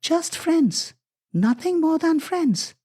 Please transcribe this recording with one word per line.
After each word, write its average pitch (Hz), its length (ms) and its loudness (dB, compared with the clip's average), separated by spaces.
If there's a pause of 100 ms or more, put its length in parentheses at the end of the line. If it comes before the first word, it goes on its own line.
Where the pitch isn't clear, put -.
Just - 360 -2
friends. 311 560 0 (400)
Nothing 247 480 0
more 320 180 2
than 330 200 2
friends. 277 640 -2